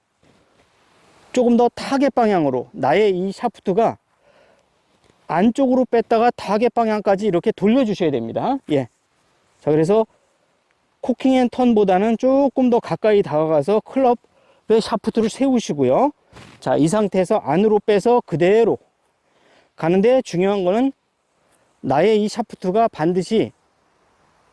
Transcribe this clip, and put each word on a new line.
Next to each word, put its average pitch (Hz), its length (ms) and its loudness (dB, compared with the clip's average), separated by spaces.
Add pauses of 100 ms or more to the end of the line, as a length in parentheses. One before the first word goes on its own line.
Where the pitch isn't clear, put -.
(1300)
조금 240 240 2
더 240 120 4
타겟 269 420 -2
방향으로 160 640 0
나의 185 460 0
이 190 140 -4
샤프트가 190 680 -4 (1300)
안쪽으로 247 600 0
뺐다가 233 440 0
타겟 220 380 -2
방향까지 214 580 -2
이렇게 180 260 0
돌려주셔야 208 580 0
됩니다. 123 480 -4 (120)
예. 135 180 -2 (720)
자, 147 100 -2
그래서 175 360 2 (960)
코킹 262 340 -2
앤 247 140 2
턴보다는 214 720 2
조금 262 520 0
더 233 80 2
가까이 208 440 0
다가가서 156 580 0
클럽의 - 1000 -2
샤프트를 220 500 -4
세우시고요. 208 840 0 (480)
자, 135 160 -2
이 147 100 2
상태에서 202 520 0
안으로 202 460 0
빼서 233 400 2
그대로 180 540 2 (960)
가는데 196 480 2
중요한 190 420 -2
거는 233 280 0 (880)
나의 202 420 0
이 214 60 -2
샤프트가 214 600 -4
반드시, 175 640 -2 (1000)